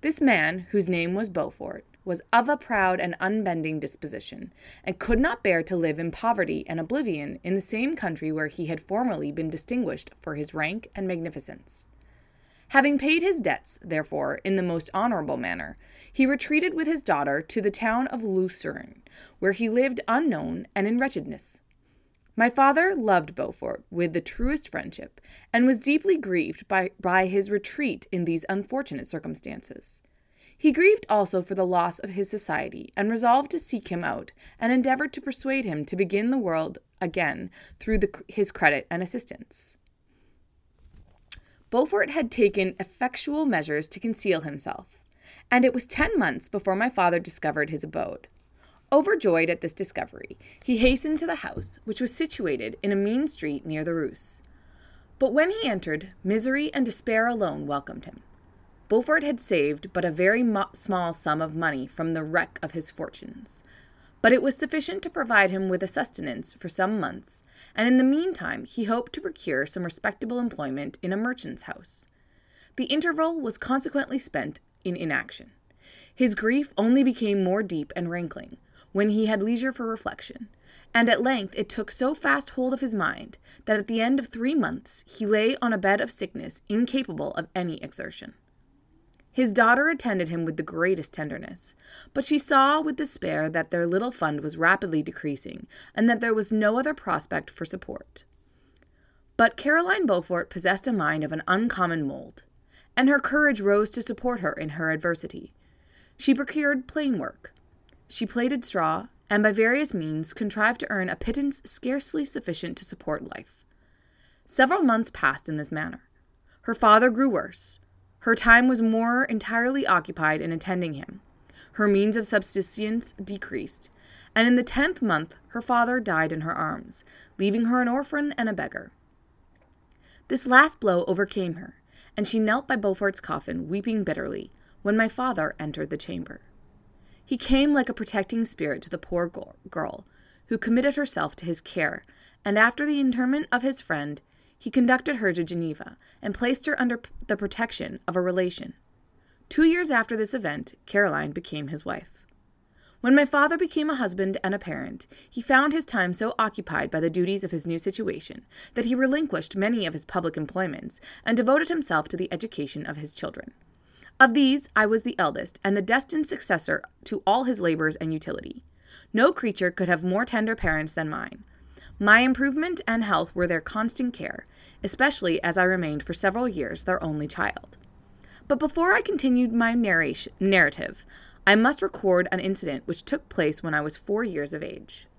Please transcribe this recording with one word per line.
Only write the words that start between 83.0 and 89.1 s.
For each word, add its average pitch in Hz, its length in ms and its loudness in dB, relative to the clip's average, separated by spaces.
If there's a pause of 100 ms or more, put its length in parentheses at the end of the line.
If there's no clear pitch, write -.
that 214 100 2
at 208 100 -2
the 226 140 0
end 247 180 4
of 254 80 -4
three 247 300 -2
months - 500 -4
he - 180 -8
lay 220 380 4
on 233 100 2
a 208 60 0
bed 196 220 2
of 233 100 -4
sickness - 580 -10
incapable 214 680 -2
of 165 200 -6
any 175 260 -4
exertion. - 540 -12 (960)